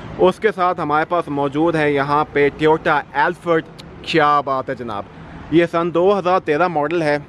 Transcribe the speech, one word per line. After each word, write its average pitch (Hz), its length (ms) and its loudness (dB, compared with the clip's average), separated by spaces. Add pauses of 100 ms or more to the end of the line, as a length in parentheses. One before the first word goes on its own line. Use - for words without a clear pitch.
(200)
उसके 185 300 2
साथ 180 300 -2
हमारे 151 240 0
पास 165 260 -2
मौजूद 143 460 0
है 147 180 2
यहाँ 143 280 0 (120)
पे 143 180 4
Toyota 156 440 2 (220)
Alphard। 165 500 0 (360)
क्या 147 360 2
बात 131 280 -4
है 135 80 -6
जनाब, 110 280 -8 (480)
ये 170 140 4
सन 170 240 -2
दो 170 220 2
हज़ार 185 280 0
तेरह 160 280 0
model 160 340 -2
है। 147 160 0 (100)